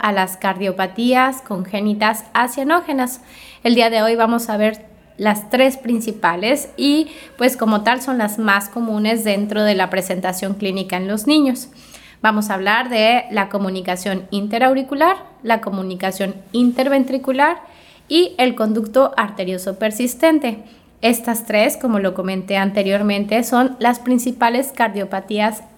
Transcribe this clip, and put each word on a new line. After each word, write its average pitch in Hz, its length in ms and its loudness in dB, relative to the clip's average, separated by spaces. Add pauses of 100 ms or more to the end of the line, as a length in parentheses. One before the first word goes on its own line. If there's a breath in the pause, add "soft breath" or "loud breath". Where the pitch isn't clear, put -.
a 208 100 0
las 190 260 0
cardiopatías 202 1040 0
congénitas 208 800 -2 (100)
acianógenas. 269 880 0 (420 loud breath)
El 233 120 4
día 226 160 4
de 226 100 2
hoy 226 140 4
vamos 233 340 2
a 214 80 -2
ver 214 300 -2 (300)
las 208 340 -2
tres 262 260 4
principales 220 960 0
y, 294 340 2 (280 loud breath)
pues, 247 200 2
como 214 260 2
tal, 254 180 2
son 262 160 -2
las 214 220 -2
más 202 300 2
comunes 220 540 -2
dentro 208 380 0
de 208 140 4
la 185 160 0
presentación 185 640 -4
clínica 190 420 -4
en 185 100 -4
los 214 200 -4
niños. 285 420 2 (540 loud breath)
Vamos 214 260 2
a 196 60 -2
hablar 214 340 0
de 233 400 4
la 202 200 -2
comunicación 185 840 -4
interauricular, 262 840 0 (260)
la 226 180 0
comunicación 190 720 -4 (200)
interventricular 262 1160 2 (380 loud breath)
y 339 300 2
el 254 180 2
conducto 220 600 2
arterioso 190 640 -6
persistente. 247 840 0 (340 loud breath)
Estas 233 460 0
tres, 226 320 2
como 226 220 0
lo 190 140 0
comenté 190 440 -4
anteriormente, 202 880 0
son 254 340 2
las 240 200 2
principales 247 760 0
cardiopatías 208 880 -2 (140)